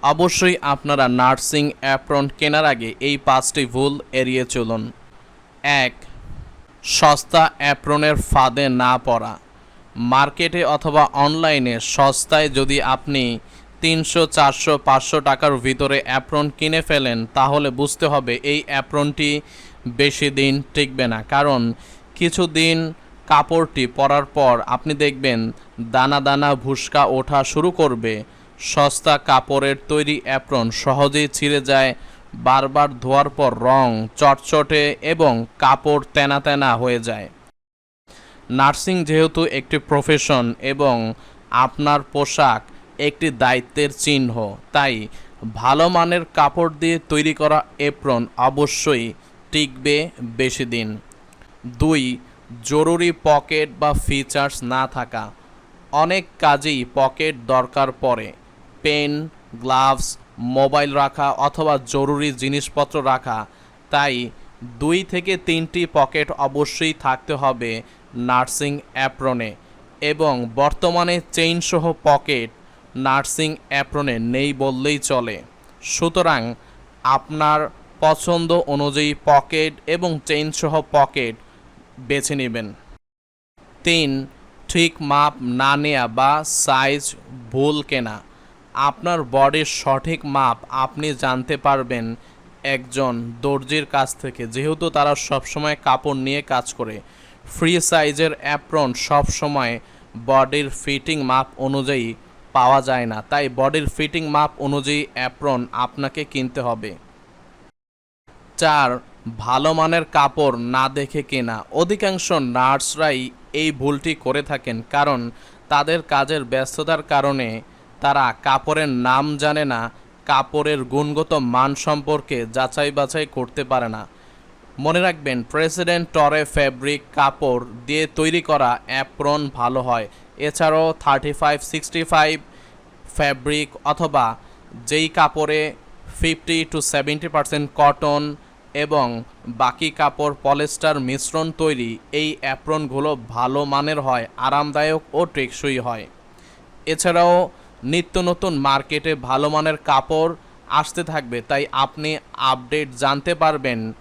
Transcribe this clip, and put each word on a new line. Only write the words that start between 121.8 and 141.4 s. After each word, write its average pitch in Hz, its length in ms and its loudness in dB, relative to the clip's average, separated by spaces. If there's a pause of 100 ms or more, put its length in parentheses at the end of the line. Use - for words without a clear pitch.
সম্পর্কে 147 520 -2 (180)
যাচাই 139 420 -2
বাছাই 147 280 -2 (100)
করতে 131 340 -6
পারে 123 240 0
না। 107 80 -12 (800)
মনে 165 220 0
রাখবেন, 143 320 -4 (140)
প্রেসিডেন্ট 170 520 0 (100)
টরে 151 280 4 (120)
ফ্যাব্রিক 139 460 0 (180)
কাপড় 139 440 2 (240)
দিয়ে 151 180 0 (140)
তৈরি 160 220 2 (100)
করা 143 200 4 (200)
অ্যাপ্রন 143 500 -2 (180)
ভালো 123 300 0
হয়। 117 180 0 (420)
এছাড়াও 160 380 2 (160)
থার্টি 143 380 0
ফাইভ 147 180 2 (120)
সিক্সটি 160 320 -6 (100)
ফাইভ 156 220 4 (800)
ফ্যাব্রিক 143 520 -2 (240)
অথবা 143 340 0 (640)
যেই 156 160 2 (120)
কাপড়ে 151 420 2 (580)
ফিফটি 165 400 -2 (120)
to 160 80 -4 (140)
সেভেন্টি 147 420 -2
পার্সেন্ট 147 320 -2 (140)
কটন 147 440 2 (600)
এবং 147 200 0 (540)
বাকি 135 280 0 (100)
কাপড় 147 360 0 (100)
পলিস্টার 147 500 0 (140)
মিশ্রণ 160 380 -4 (140)